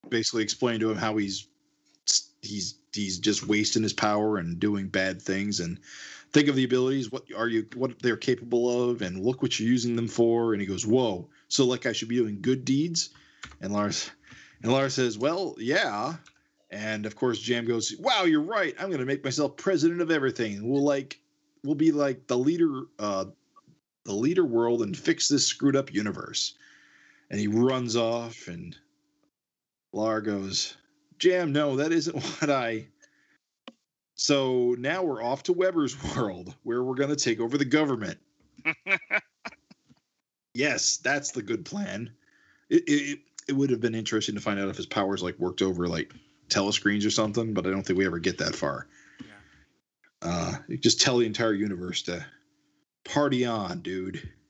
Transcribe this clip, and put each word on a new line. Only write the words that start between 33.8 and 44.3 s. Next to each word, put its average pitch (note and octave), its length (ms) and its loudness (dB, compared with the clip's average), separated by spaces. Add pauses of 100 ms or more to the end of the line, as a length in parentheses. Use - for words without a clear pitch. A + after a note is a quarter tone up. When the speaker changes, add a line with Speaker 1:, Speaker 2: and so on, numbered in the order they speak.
Speaker 1:
So B2+ 640 2
now D#3 240 -2
we're C3 200 -2
off B2 220 -2
to F#3 80 0
Weber's E3+ 520 2
<laughs> - 120 -4
world, F#2 460 -4
where A#2+ 220 -2
we're B2+ 120 -2
gonna C#3 200 0
take A#2 240 0
over A#2 180 0
the C#3 60 2
government. B2+ 540 0 (460)
Speaker 2:
<laughs> D#3+ 120 -2 (1800)
Speaker 1:
Yes, C3+ 440 0
that's C#3+ 340 -2
the A#2+ 120 -4
good A2 220 -4
plan. A2+ 460 -6 (600)
It, E3+ 180 6
it, C#3+ 300 0 (280)
it C#3+ 60 -4
would C#3 180 2
have A2+ 100 2
been A2+ 140 0
interesting G#2+ 400 -2